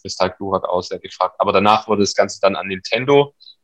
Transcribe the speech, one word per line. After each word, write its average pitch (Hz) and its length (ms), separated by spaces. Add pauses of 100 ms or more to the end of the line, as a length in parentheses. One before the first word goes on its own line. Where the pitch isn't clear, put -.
Kristallglurak 95 640
auch 90 140
sehr 92 160
gefragt. - 400
Aber 98 140
danach 104 360
wurde 104 140
das 95 120
Ganze 98 280
dann 98 140
an 92 100
Nintendo 127 680 (300)